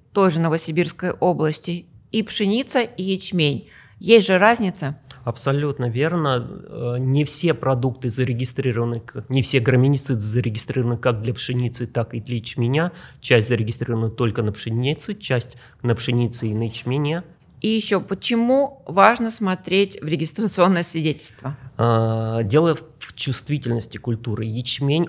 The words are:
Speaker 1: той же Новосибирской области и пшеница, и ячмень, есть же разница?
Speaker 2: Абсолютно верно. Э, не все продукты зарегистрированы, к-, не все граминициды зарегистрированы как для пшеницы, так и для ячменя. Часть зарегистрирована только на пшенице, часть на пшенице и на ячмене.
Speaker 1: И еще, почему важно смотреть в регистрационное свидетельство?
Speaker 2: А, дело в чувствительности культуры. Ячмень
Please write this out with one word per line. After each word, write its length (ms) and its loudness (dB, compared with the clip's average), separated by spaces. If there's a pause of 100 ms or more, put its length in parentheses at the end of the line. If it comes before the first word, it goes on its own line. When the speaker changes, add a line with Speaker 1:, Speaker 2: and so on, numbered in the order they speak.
(120)
Speaker 1:
той 180 4
же 80 2
Новосибирской 760 0
области 720 -2 (240)
и 120 0
пшеница, 600 0
и 200 -8
ячмень, 680 -2 (280)
есть 280 6
же 100 4
разница? 640 2 (260)
Speaker 2:
Абсолютно 640 -2
верно. 580 0 (220)
Э, 300 -6
не 260 2
все 300 0
продукты 560 0
зарегистрированы, 880 -2
к-, 280 -12
не 120 2
все 200 2
граминициды 600 4
зарегистрированы 800 -2
как 240 0
для 100 -2
пшеницы, 540 -4
так 260 -4
и 80 -6
для 160 -6
ячменя. 560 -2 (280)
Часть 280 4
зарегистрирована 640 -2
только 320 -2
на 100 0
пшенице, 640 -4
часть 420 -4 (260)
на 120 2
пшенице 540 -2
и 60 -2
на 100 -2
ячмене. 580 -4 (400)
Speaker 1:
И 60 0
еще, 320 0
почему 840 0
важно 440 4
смотреть 720 0
в 40 -8
регистрационное 760 2
свидетельство? 720 -6 (220)
Speaker 2:
А, 640 2
дело 320 2
в 400 -14
чувствительности 840 -4
культуры. 460 -4
Ячмень 640 -2